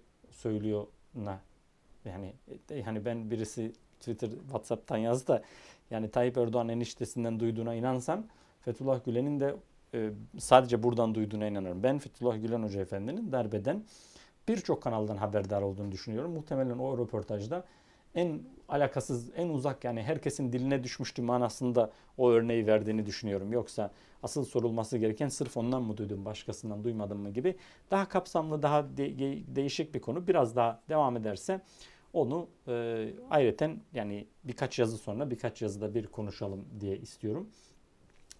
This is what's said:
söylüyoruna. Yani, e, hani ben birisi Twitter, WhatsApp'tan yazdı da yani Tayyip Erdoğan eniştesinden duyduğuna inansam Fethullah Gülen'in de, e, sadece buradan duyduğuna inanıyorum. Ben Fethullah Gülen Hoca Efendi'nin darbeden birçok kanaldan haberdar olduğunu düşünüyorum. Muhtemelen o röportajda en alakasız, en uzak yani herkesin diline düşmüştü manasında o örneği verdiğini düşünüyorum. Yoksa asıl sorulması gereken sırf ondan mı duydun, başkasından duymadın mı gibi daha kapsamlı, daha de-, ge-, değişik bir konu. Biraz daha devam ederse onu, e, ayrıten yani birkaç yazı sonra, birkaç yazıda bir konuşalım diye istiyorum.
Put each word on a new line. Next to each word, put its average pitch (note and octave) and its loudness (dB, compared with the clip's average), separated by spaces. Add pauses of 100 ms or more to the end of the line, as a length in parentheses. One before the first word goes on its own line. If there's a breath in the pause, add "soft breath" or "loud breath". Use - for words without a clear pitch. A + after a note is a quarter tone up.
(300)
söylüyoruna. G#2 -4 (640)
Yani, F#2+ -10 (380)
e, C#3+ -6
hani A2 -4
ben A2+ -4
birisi A2+ -4 (260)
Twitter, A#2 -6
WhatsApp'tan A#2 -4
yazdı A#2 2
da C3+ 4 (480 loud breath)
yani A2 -4
Tayyip B2 2
Erdoğan A#2 2
eniştesinden A#2 -2
duyduğuna A#2 0
inansam C3 -2 (340 soft breath)
Fethullah C3+ -2
Gülen'in C#3 0
de, C#3 2 (400)
e, A2 -2 (280)
sadece B2 8
buradan A2+ 4
duyduğuna G#2+ 0
inanıyorum. F#2+ -4
Ben C#3 4
Fethullah A#2 -2
Gülen A2+ 0
Hoca G2+ -2
Efendi'nin B2+ -4
darbeden A#2+ 0 (640 loud breath)
birçok F#3+ 0
kanaldan A2 0
haberdar G2+ 0
olduğunu G2 -2
düşünüyorum. A#2+ -6
Muhtemelen C3+ -2
o C3 -2
röportajda A2 -4 (500 soft breath)
en F3 0 (280)
alakasız, C3+ 0
en F3 0
uzak C#3 -2
yani A#2 -2
herkesin C3+ -2
diline C3 0
düşmüştü - -6
manasında B2 2 (280 loud breath)
o B2 8
örneği A#2 6
verdiğini G#2+ 4
düşünüyorum. G2+ -2
Yoksa A2+ -2 (320 loud breath)
asıl B2+ -2
sorulması A2+ 0
gereken A2 2
sırf C3+ -4
ondan B2 0
mı G#2+ -4
duydun, G2+ -6
başkasından G#2+ -8
duymadın G#2 -2
mı G2+ -6
gibi D3+ 0 (340 loud breath)
daha G3 2
kapsamlı, D#3 0
daha D3 4
de-, C#3 -2
ge-, C#3 -4 (140)
değişik C#3+ -2
bir B2 -2
konu. E3+ -4
Biraz C3 4
daha A#2 4
devam C#3 4
ederse A2 -2 (520 loud breath)
onu, E3 0 (200)
e, A#2 -2 (220)
ayrıten D3+ 4 (140)
yani G#2 -6 (180)
birkaç B2+ -4
yazı A2+ 2
sonra, B2 -4
birkaç A#2 -4
yazıda G#2 -2
bir G#2+ -2
konuşalım G2 -8 (160)
diye G2 -4
istiyorum. B2 -6 (920 loud breath)